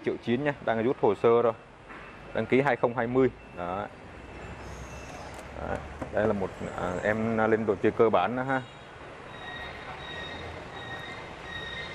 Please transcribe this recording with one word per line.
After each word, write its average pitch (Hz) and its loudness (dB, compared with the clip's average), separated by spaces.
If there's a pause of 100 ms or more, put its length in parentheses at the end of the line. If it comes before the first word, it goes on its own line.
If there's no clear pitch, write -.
triệu 113 2 (100)
chín 120 2
nhá, 147 2 (120)
đang 113 2
rút 127 2
hồ 107 6
sơ 117 8
rồi. 117 6 (800)
Đăng 113 0
ký 123 6
hai 135 4
không 120 2
hai 117 2
mươi. 127 6 (280)
Đó. 92 -4 (1700)
Đó. 50 -4 (380)
Đây 107 4
là 110 4
một, 95 -2 (320)
à, 90 0 (120)
em 110 2
lên 110 4
đồ 101 4
chơi 110 6
cơ 113 6
bản 101 4
nữa 127 -2
ha. 135 0 (3250)